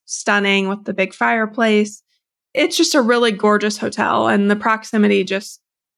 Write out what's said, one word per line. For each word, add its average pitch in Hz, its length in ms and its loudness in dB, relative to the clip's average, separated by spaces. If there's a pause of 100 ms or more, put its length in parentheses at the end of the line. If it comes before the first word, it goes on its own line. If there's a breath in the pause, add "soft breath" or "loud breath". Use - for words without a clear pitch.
stunning 196 640 0
with 202 160 -6
the 196 100 -6
big 190 200 -2
fireplace. 220 880 0 (520)
It's - 220 0
just 330 200 2
a 277 60 4
really 240 280 2
gorgeous 208 480 0
hotel, 220 480 -2
and 208 240 2
the 208 60 0
proximity 208 640 0
just 190 380 -8 (380)